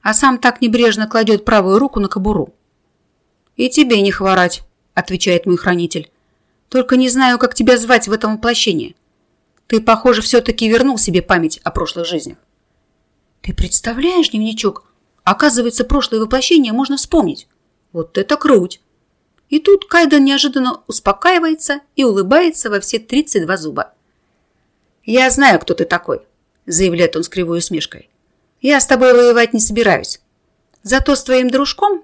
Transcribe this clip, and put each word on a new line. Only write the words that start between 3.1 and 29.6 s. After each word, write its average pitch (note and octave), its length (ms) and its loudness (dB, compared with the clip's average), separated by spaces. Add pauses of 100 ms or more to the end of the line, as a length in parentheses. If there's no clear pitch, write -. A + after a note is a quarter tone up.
«И B3 140 -2
тебе A#3+ 320 2
не G3 80 2
хворать», F#3+ 540 0 (280)
отвечает F3+ 540 -2
мой F3+ 100 0
хранитель. E3+ 540 -4 (580)
«Только B3+ 300 0
не B3+ 100 2
знаю, B3 300 2
как B3 160 -2
тебя B3 240 4
звать A3+ 280 0
в G3 60 -4
этом A3 220 -4
воплощении. G#3+ 600 -4 (760)
Ты, A3 120 0
похоже, A3 400 2
все-таки A3+ 480 0
вернул A#3 300 0
себе F3 240 0
память E3+ 420 -2
о D#3+ 60 -4
прошлых E3+ 360 -8
жизнях». E3+ 300 -8 (1040)
Ты - 140 -8
представляешь, C#4 720 -2
дневничок, A3 560 -4 (400)
оказывается, A#3+ 600 0
прошлые B3 360 -2
воплощения B3+ 540 0
можно C4+ 240 -2
вспомнить. A3+ 500 -2 (460)
Вот E3 240 -6
это G3+ 180 -4
круть! B3+ 460 0 (680)
И D4+ 120 0
тут G4 260 4
Кайден D4+ 380 4
неожиданно C4+ 600 -2
успокаивается D#4 960 -2 (140)
и C4+ 100 0
улыбается B3 640 0
во G3+ 120 -2
все A3+ 180 -6
тридцать A3 460 -2
два F#3 120 -4
зуба. D#3 360 -8 (1120)
«Я B3+ 260 2
знаю, C4 300 4
кто - 140 -4
ты - 100 -2
такой», - 380 -6 (440)
заявляет E3+ 500 0
он D#3+ 60 -4
с - 60 -8
кривой E3+ 300 -4
усмешкой. - 520 -8 (500)
«Я C4+ 200 2
с C4 60 -2
тобой B3+ 260 4
воевать A#3+ 400 4
не A3 80 0